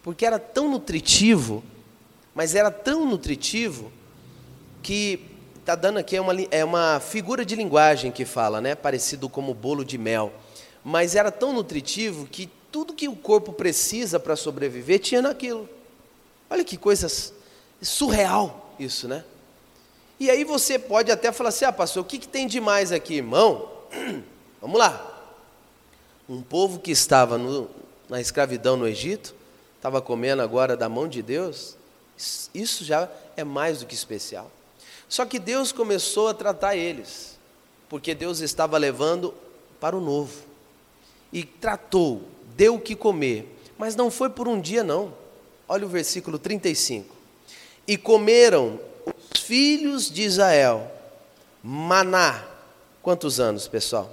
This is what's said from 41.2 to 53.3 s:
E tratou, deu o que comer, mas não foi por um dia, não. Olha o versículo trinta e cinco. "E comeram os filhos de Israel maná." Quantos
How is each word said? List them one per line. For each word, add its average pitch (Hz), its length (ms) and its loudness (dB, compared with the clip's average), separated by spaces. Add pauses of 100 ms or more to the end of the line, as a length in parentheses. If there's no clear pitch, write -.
E 175 120 -8
tratou, 180 800 0 (340)
deu 226 200 8
o - 40 -6
que 214 160 -10
comer, 135 580 0 (220)
mas 214 180 -6
não 233 160 0
foi 262 200 -2
por 240 180 -6
um 214 120 0
dia, 202 220 -2
não. 180 300 -2 (560)
Olha 202 180 -2
o - 20 -8
versículo 175 500 -4
trinta 190 300 -4
e 156 60 0
cinco. 110 400 -4 (720)
"E 208 100 0
comeram 208 840 6 (260)
os - 340 -6
filhos 285 720 2
de 170 120 -4
Israel 156 680 4 (720)
maná." 165 840 2 (560)
Quantos 156 380 0